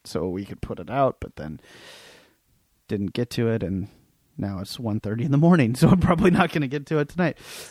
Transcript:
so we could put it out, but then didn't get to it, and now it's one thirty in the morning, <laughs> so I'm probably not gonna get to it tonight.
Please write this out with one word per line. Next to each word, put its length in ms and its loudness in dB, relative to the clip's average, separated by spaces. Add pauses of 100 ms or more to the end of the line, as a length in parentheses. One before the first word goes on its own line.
so 240 -6
we 160 -6
could 180 -14
put 180 -8
it 100 -14
out, 320 0
but 160 -14
then 240 -12 (1300)
didn't 240 -6
get 160 -4
to 180 -2
it, 160 0
and 240 -4 (500)
now 220 -6
it's 180 -12
one 220 -4
thirty 240 -4
in 80 -2
the 60 4
morning, 380 6
<laughs> 20 -6
so 100 6
I'm 140 6
probably 300 4
not 200 2
gonna 160 -2
get 200 -8
to 100 0
it 100 0
tonight. 300 -2 (340)